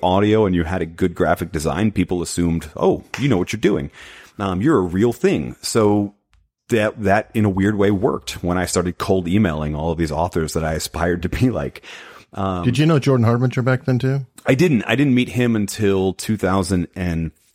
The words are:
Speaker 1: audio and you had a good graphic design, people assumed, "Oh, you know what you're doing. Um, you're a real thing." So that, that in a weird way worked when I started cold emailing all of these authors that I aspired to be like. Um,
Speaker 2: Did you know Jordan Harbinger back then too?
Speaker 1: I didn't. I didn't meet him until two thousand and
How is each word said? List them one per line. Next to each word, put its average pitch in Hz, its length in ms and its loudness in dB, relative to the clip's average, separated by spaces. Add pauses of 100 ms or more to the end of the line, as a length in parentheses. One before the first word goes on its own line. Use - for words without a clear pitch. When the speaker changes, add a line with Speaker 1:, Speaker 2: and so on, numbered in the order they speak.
Speaker 1:
audio 104 420 2
and 95 80 2
you 85 120 2
had 87 160 -4
a 85 40 -4
good 85 300 -4
graphic 85 380 0
design, 78 380 -2
people 90 300 -2
assumed, 82 540 -2
"Oh, 180 260 2 (160)
you 131 120 0
know 120 80 2
what 90 160 -2
you're 110 80 -6
doing. 92 300 0 (480)
Um, 95 220 -2
you're 143 180 4
a - 20 2
real 95 320 2
thing." 82 480 -2
So 104 540 2 (520)
that, 110 340 -2
that 101 320 0
in 107 120 2
a 104 40 4
weird 98 280 2
way 101 140 4
worked 95 520 -2
when 87 140 0
I 90 80 -2
started 90 320 -2
cold 92 320 -2
emailing 78 440 0
all 78 180 -4
of 80 60 -4
these 80 140 -2
authors 80 400 -2
that 80 140 -2
I 78 80 -2
aspired 85 480 -4
to 87 80 -4
be 127 200 0
like. 73 320 -6 (520)
Um, 95 320 -4
Speaker 2:
Did 120 120 0
you 151 80 4
know 160 140 4
Jordan 127 260 2
Harbinger 123 360 0
back 127 240 0
then 127 140 0
too? 131 260 -2 (200)
Speaker 1:
I 131 80 2
didn't. 135 300 2
I 113 120 0
didn't 135 200 2
meet 123 140 0
him 120 260 0
until 98 580 0
two - 220 -4
thousand 95 580 0
and 82 380 -4 (240)